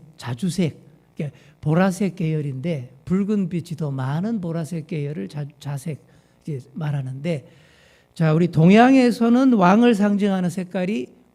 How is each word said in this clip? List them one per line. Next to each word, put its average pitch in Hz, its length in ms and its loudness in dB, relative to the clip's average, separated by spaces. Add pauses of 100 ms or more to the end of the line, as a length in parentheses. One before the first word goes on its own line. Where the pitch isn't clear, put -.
(180)
자주색, 156 680 -4 (300)
이게 147 160 -8 (300)
보라색 175 540 0
계열인데 147 760 -6 (140)
붉은 196 440 -2
빛이 165 280 -6
더 156 140 -4
많은 156 500 -4
보라색 165 460 -6
계열을 156 420 -8
자-, 147 160 -10 (140)
자색 143 460 -10 (380)
이제 143 160 -8 (140)
말하는데, 139 720 -6 (640)
자, 160 200 0
우리 170 160 2
동양에서는 240 1040 6
왕을 214 420 4
상징하는 196 540 0
색깔이 185 580 -6 (280)